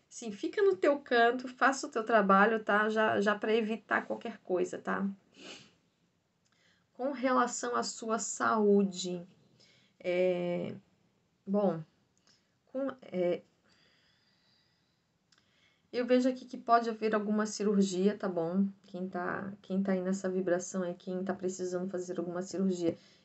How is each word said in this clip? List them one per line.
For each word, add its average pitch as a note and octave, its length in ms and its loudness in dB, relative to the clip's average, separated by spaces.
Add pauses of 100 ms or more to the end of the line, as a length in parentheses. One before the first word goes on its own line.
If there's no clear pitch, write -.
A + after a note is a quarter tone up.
Sim, A#3 240 -12
fica - 300 -4
no G4 160 6
teu C#4+ 220 4
canto, A#3+ 480 2
faça C4+ 380 0
o C#4+ 40 -12
teu A3+ 140 -4
trabalho, G#3+ 600 4
tá? G#3+ 260 2
Já, A3 300 2
já G#3 160 2
pra G#3+ 180 0
evitar A3 540 -2
qualquer G#3+ 320 -8
coisa, F3+ 380 -2
tá? F#3+ 280 -4 (1900)
Com C4 180 -4
relação B3 640 0
à A#3 80 -2
sua A3 340 -4
saúde, G3+ 1040 2 (800)
é, F3 760 -2 (720)
bom, F#3+ 380 0 (880)
com, C4+ 180 -4 (220)
é... F3 300 -2 (2500)
eu A#3+ 140 0
vejo B3+ 220 4
aqui B3+ 180 -2
que - 120 -14
pode A#3 320 4
haver A3 260 0
alguma G#3 300 0
cirurgia, G3 680 2
tá - 120 -6
bom? F3 400 0 (160)
Quem F#3 240 -10
tá, F3+ 440 -6 (100)
quem F#3+ 200 -2
tá G3 120 0
aí F#3 80 0
nessa F#3+ 280 -2
vibração F#3 540 -2
é F3 100 -4
quem F#3 300 -8
tá F#3+ 100 -4
precisando F#3 560 -6
fazer F3+ 300 -6
alguma E3+ 220 -6
cirurgia. F3 560 -2 (280)